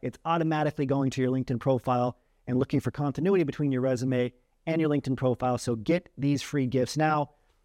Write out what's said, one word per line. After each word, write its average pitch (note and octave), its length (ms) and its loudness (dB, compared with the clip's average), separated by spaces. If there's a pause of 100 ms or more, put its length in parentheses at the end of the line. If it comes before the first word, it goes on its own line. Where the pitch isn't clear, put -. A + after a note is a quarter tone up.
it's B2 240 -8
automatically D#3+ 600 0
going C3+ 240 0
to C3 100 -4
your B2+ 120 2
LinkedIn C3 280 -2
profile B2 560 0 (300)
and B2 120 0
looking C3 220 0
for B2+ 100 -2
continuity D3+ 540 0
between C#3+ 280 -2
your B2+ 80 0
resume B2+ 520 0 (340)
and E3 140 0
your D#3 80 2
LinkedIn C#3 280 0
profile. B2+ 420 0
So A#2+ 180 -2
get E3 400 0
these C#3 240 0
free C#3 260 -2
gifts C#3 300 0
now, D#3 340 0 (340)